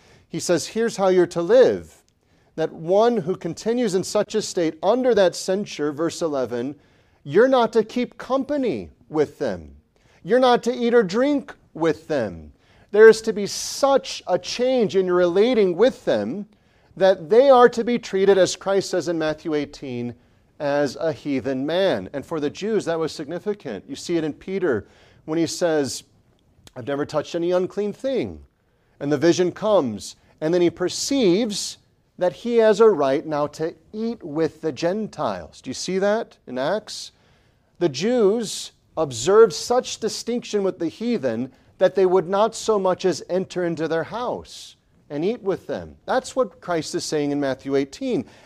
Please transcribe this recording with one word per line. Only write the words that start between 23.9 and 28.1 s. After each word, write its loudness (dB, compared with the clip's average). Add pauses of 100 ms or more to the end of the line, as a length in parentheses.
see -6
it -2
in -6
Peter -4 (380)
when -4
he 0
says, -2 (760)
"I've -12
never -4
touched -6
any -2
unclean -2
thing." -6 (540)